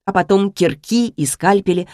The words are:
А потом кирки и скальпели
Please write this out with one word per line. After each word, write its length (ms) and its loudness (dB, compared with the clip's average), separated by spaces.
А 80 -4
потом 380 2
кирки 580 -2
и 160 -4
скальпели 680 -2